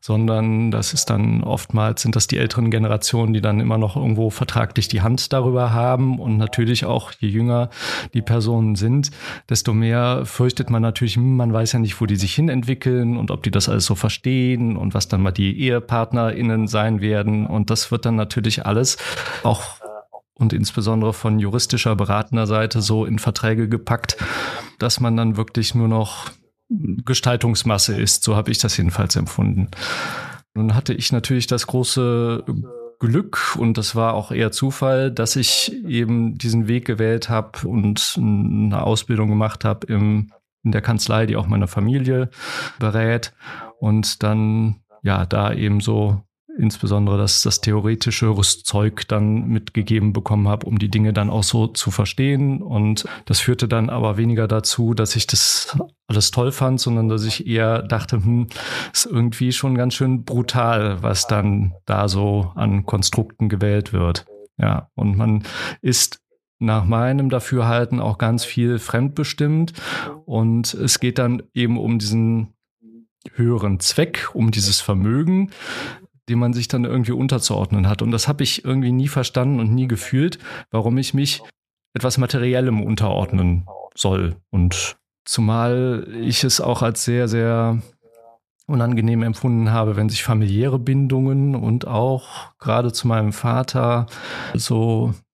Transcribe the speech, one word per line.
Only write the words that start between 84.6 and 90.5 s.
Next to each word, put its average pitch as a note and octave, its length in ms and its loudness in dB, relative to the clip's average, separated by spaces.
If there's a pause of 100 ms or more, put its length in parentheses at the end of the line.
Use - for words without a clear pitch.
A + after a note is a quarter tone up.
zumal A#2+ 800 0 (140)
ich A#2+ 200 0
es C3 200 2
auch A#2+ 180 0
als A2+ 240 0
sehr, A#2+ 240 0
sehr A#2 500 2 (880)
unangenehm A#2 560 2
empfunden A2+ 480 0
habe, A2 260 2
wenn G#2+ 120 2
sich G#2+ 160 -4
familiäre A2 540 2